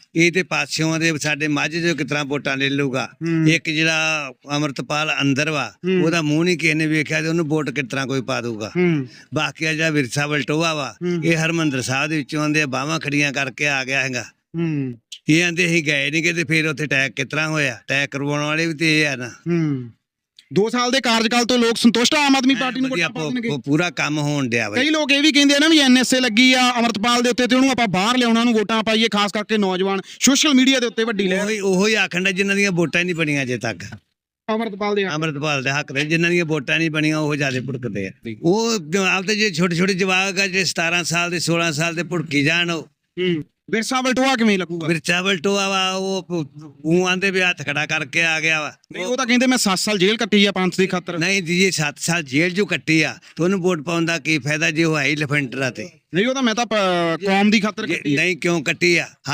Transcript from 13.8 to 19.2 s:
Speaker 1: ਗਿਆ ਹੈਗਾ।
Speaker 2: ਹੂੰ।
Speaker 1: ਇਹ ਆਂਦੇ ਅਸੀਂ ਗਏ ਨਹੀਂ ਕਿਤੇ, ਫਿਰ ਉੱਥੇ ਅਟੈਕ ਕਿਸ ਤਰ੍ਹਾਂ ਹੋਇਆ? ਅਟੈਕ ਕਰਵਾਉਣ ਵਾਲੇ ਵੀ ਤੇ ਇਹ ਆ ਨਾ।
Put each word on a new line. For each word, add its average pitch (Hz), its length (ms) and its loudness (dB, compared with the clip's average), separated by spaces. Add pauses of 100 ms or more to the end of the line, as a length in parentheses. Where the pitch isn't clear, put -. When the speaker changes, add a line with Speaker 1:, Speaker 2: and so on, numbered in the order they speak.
Speaker 1:
ਗਿਆ 135 180 -2
ਹੈਗਾ। 123 220 -6 (320)
Speaker 2:
ਹੂੰ। 147 380 -2 (340)
Speaker 1:
ਇਹ 165 160 4
ਆਂਦੇ 175 220 0
ਅਸੀਂ 170 180 2
ਗਏ 143 260 0
ਨਹੀਂ 160 120 0
ਕਿਤੇ, 165 220 0
ਫਿਰ 156 220 0
ਉੱਥੇ 151 180 -4
ਅਟੈਕ 135 280 0
ਕਿਸ 135 180 -4
ਤਰ੍ਹਾਂ 156 180 -2
ਹੋਇਆ? 143 360 -2
ਅਟੈਕ 139 260 -2
ਕਰਵਾਉਣ 143 300 -4
ਵਾਲੇ 151 260 -2
ਵੀ 165 80 -4
ਤੇ 156 260 2
ਇਹ 147 80 2
ਆ 135 80 -4
ਨਾ। 120 120 -8